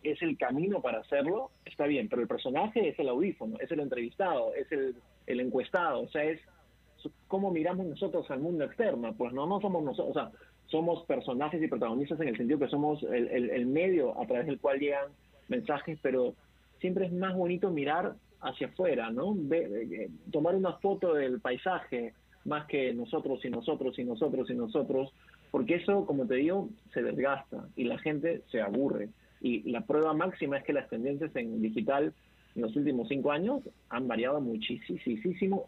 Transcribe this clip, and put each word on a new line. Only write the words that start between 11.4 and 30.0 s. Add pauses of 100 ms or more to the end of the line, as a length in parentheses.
y
protagonistas
en
el
sentido
que
somos
el,
el,
el
medio
a
través
del
cual
llegan (400)
mensajes,
pero (460)
siempre
es
más
bonito
mirar (260)
hacia
afuera,
¿no?
Ve-,
eh, (200)
tomar
una
foto
del
paisaje, (340)
más
que
nosotros
y
nosotros
y
nosotros
y
nosotros, (360)
porque
eso,
como
te
digo, (240)
se
desgasta
y
la
gente
se
aburre. (320)
Y
la
prueba